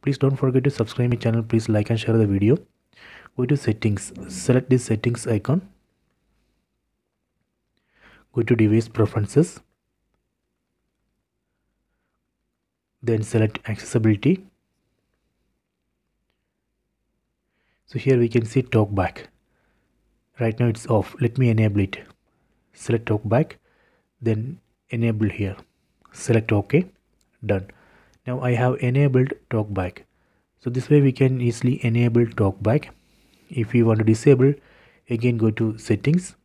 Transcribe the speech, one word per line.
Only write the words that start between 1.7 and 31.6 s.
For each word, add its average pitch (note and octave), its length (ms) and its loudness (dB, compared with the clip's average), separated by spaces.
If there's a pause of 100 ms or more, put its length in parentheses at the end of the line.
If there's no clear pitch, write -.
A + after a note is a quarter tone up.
and A2+ 100 0
share A2+ 160 0
the A2 100 4
video. G2+ 300 2 (800)
Go B2+ 80 -2
to C#3 140 0
settings, G#2+ 520 -4 (200)
select - 400 0
this B2+ 140 2
settings A#2+ 420 -4
icon. B2+ 420 -2 (2750)
Go B2+ 60 -2
to A#2 160 0
device A2 320 2
preferences. A2+ 720 -2 (3500)
Then A2+ 200 -2
select A2 360 -2 (100)
accessibility. A2+ 800 -2 (3500)
So - 140 -10
here C3 200 2
we A#2 120 2
can A2+ 160 0
see C3 160 -2
talkback. G2+ 640 -2 (1120)
Right A2+ 180 -2
now A#2+ 100 2
it's - 180 -4
off. G#2+ 340 0
Let A#2 160 -2
me B2+ 140 2
enable G#2+ 320 2
it. - 160 -4 (720)
Select A2+ 320 -4
talkback, A2 520 -2 (680)
then A2+ 380 -4 (280)
enable A2+ 400 -2
here. G2 280 -6 (600)
Select A#2+ 360 0
OK. C#3 400 0 (520)
Done. G2 260 -4 (540)
Now B2+ 160 -6
I B2 120 0
have B2 260 0
enabled B2+ 540 2 (180)
talkback. G2+ 540 -4 (560)
So A#2+ 100 -8
this B2 180 -6
way D3 120 6
we C#3 100 4
can C3 300 0
easily B2 440 -2